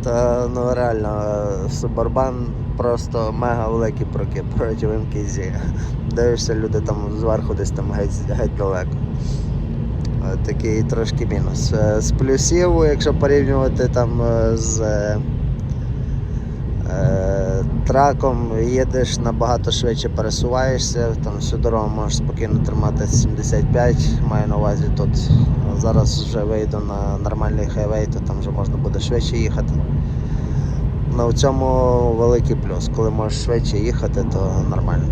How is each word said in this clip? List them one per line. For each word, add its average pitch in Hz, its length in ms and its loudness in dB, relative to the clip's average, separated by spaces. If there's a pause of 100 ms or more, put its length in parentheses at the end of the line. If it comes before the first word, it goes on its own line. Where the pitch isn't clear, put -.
то, 120 520 0
ну, 123 180 0
реально, 110 480 -2 (440)
е, - 40 -2
Субарбан 120 760 -2 (300)
просто 120 540 -2
мега 117 360 -2
великий 110 380 -2
проки-, - 380 -4 (140)
проти 113 280 -2
М 107 280 0
К 104 140 -2
З. 101 140 -2 (760)
Дивишся, 117 400 2
люди 110 260 0
там 110 140 -2 (220)
зверху 110 360 0
десь 101 180 -2
там - 200 -2
геть, 101 380 0
геть 110 260 0
далеко. 95 420 -2 (1300)
Е, - 140 -2
такий 110 380 0
трошки 113 420 0
мінус. - 480 0
Е, 107 280 2
з - 100 0
плюсів, 135 600 2 (140)
якщо 147 280 2
порівнювати 135 760 4
там, 117 340 2
е, 113 360 2
з, 110 240 -2
е, 104 360 0 (1700)
е, 95 720 0 (240)
траком, 131 640 2 (120)
їдеш 123 540 0
набагато 117 540 0
швидше, 117 380 0
пересуваєшся, 120 1120 0
там 110 120 -4
всю 110 260 -2
дорогу 110 340 0
можеш 107 220 0
спокійно 110 480 0
тримати 107 420 0
сімдесят - 680 2
п'ять, 123 360 4 (200)
маю 107 180 2
на 107 80 0
увазі 104 280 0 (140)
тут. - 340 2 (460)
Зараз 113 460 2
вже 110 200 -2
вийду 107 340 0 (100)
на 101 420 -2
нормальний 107 380 0
хайвей, 107 380 0
то - 140 -2
там - 200 -2
вже - 100 -4
можна - 280 0
буде - 220 0
швидше 117 380 0
їхати. 113 360 0 (1400)
Ну, 117 100 2
в 117 60 2
цьому 131 680 2 (180)
великий 120 380 4
плюс. - 400 -2
Коли 113 140 2
можеш 107 340 -2
швидше 113 340 0
їхати, 110 560 0
то - 180 0 (180)
нормально. - 420 2